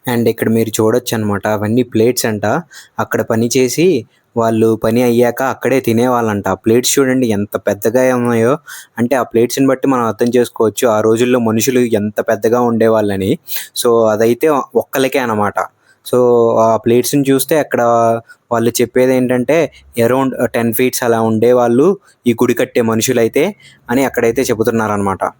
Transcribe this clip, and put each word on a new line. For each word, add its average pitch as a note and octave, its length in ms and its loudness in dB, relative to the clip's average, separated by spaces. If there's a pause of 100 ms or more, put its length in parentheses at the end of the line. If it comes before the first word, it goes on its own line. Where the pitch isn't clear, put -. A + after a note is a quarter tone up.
And A#2 220 0
ఇక్కడ A2+ 220 -2
మీరు A2+ 200 0
చూడొచ్చు A2+ 460 0
అనమాట, G#2 320 -4
అవన్నీ G#2+ 360 0
ప్లేట్స్ A#2+ 420 0
అంట. G#2 200 -4 (540)
అక్కడ - 220 -2
పని A#2 360 0
చేసి C3 480 0 (300)
వాళ్ళు A2+ 400 2
పని A2+ 280 0
అయ్యాక A#2+ 400 2
అక్కడే B2+ 360 -2
తినేవాళ్ళంట. A2+ 680 0
ఆ F#2+ 60 -2
ప్లేట్స్ A#2+ 460 0
చూడండి C3 280 0
ఎంత G#2 280 -4
పెద్దగా A#2 600 0
ఉన్నాయో. A#2+ 380 0 (440)
అంటే A#2+ 180 0
ఆ A#2+ 80 0
ప్లేట్స్ని A#2+ 440 0
బట్టి C3+ 200 0
మనం B2+ 180 0
అర్థం A2+ 300 -2
చేసుకోవచ్చు A#2 520 0
ఆ G#2+ 140 2
రోజుల్లో A#2+ 380 2
మనుషులు A2+ 400 0
ఎంత A2 400 -2
పెద్దగా A2+ 420 0
ఉండేవాళ్ళని. A2 680 0 (440)
So - 140 0 (140)
అదైతే A2+ 440 2 (280)
ఒక్కళ్ళకే C3 440 -2
అనమాట. G#2+ 380 -2 (480)
So B2 140 0 (380)
ఆ A2+ 200 2
ప్లేట్స్ని B2 540 0
చూస్తే C3+ 280 0
అక్కడ B2+ 220 -4 (680)
వాళ్ళు A#2 300 0
చెప్పేది B2+ 340 2
ఏంటంటే B2+ 420 0 (420)
around B2+ 320 0 (140)
టెన్ A#2 280 -2
ఫీట్స్ B2+ 300 -2
అలా A#2 180 0
ఉండేవాళ్ళు A#2+ 680 2 (400)
ఈ A#2 60 2
గుడి A#2+ 200 0
కట్టే B2 280 -2
మనుషులైతే A#2 720 0 (340)
అని B2+ 160 0
అక్కడైతే A#2 360 -2
చెబుతున్నారనమాట. G#2+ 840 -2 (160)